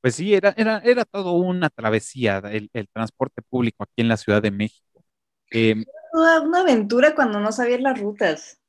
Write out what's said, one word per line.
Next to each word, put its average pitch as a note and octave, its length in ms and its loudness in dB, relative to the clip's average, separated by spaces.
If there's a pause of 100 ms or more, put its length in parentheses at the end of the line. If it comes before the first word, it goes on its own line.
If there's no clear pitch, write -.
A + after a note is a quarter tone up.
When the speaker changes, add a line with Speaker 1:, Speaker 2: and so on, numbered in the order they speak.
Speaker 1:
Pues B2+ 160 0
sí, G3+ 180 0
era, G3 220 2
era, A3 280 0
era A#3+ 200 2
todo F#3 280 -6
una F3+ 380 0
travesía A2 680 -2
el, G#2 340 -8
el G#2+ 160 -8
transporte A2+ 540 -8
público A#2+ 420 -4
aquí - 180 -20
en A#2 60 2
la A2+ 80 2
Ciudad G#2 260 2
de G#2+ 80 0
México. - 540 -8 (460)
Em, A2+ 360 2 (260)
Speaker 2:
Toda E4 300 4
una E4 180 0
aventura B3+ 540 2
cuando A3+ 260 0
no G#3+ 120 -2
sabías A#3+ 280 -2
las C4 200 -2
rutas. G3+ 680 -4